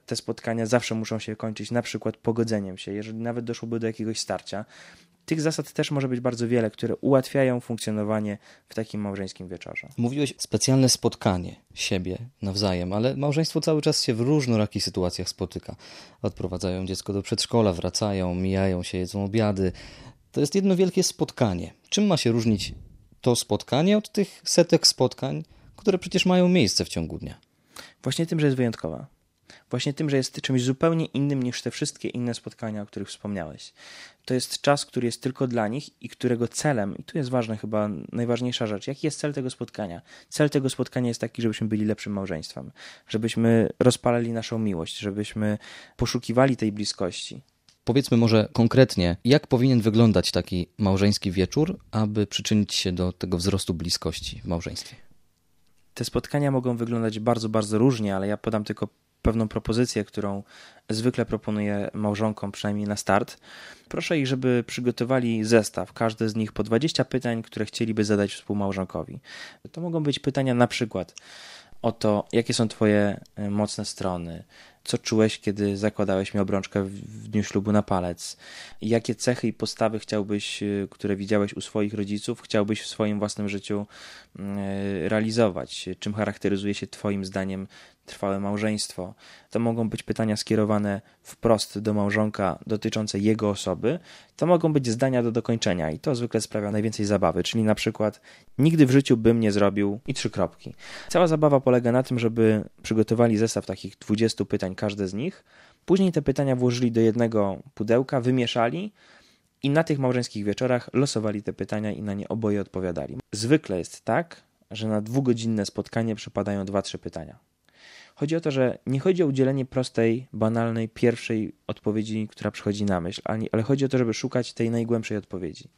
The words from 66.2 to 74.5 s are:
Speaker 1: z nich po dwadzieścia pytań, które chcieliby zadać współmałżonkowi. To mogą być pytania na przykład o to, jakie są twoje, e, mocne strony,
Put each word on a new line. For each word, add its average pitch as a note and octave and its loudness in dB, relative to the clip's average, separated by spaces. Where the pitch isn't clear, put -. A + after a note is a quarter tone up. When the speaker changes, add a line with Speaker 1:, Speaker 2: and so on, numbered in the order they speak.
Speaker 1:
z G#2+ -4
nich A2 -2
po G#2+ -4
dwadzieścia A#2+ 2
pytań, A#2 -4
które - -6
chcieliby A2 0
zadać G2+ 2
współmałżonkowi. G2 -4
To D#3+ -12
mogą E3 -2
być C#3+ 0
pytania C3 0
na A#2+ 6
przykład - -4
o A#2 0
to, G#2 0
jakie A#2 0
są A2+ 2
twoje, G#2 2
e, G2+ -6
mocne G#2 -2
strony, F2 -6